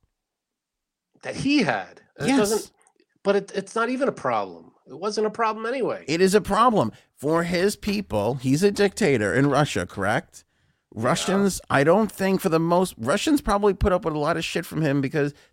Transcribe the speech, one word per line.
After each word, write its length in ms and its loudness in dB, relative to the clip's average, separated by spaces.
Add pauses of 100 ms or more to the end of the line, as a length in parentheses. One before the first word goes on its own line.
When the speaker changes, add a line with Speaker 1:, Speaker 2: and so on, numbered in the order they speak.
(1200)
Speaker 1:
That 140 -8
he 260 2
had. 380 -4 (160)
And 100 -4
it 40 2
Speaker 2:
Yes. 60 4
Speaker 1:
doesn't, 340 0 (520)
but 120 2
it, 180 -4
it's 220 -8
not 140 -2
even 180 -2
a 60 0
problem. 580 -6 (160)
It 120 -18
wasn't 280 -4
a 40 -4
problem 340 -4
anyway. 420 -6
Speaker 2:
It 140 -2
is 120 4
a 80 4
problem 500 2 (240)
for 280 0
his 320 0
people. 600 -2
He's 280 0
a 80 4
dictator 640 2
in 160 4
Russia, 360 0
correct? 580 -4 (520)
Speaker 1:
Yeah. 80 -6
Speaker 2:
Russians, 680 0
I 140 2
don't 280 4
think 300 -2
for 80 -2
the 100 2
most, 380 0
Russians 420 0
probably 340 0
put 200 2
up 100 -2
with 120 -4
a 40 -2
lot 160 0
of 80 -4
shit 220 -6
from 160 -6
him 180 2
because 340 -2 (200)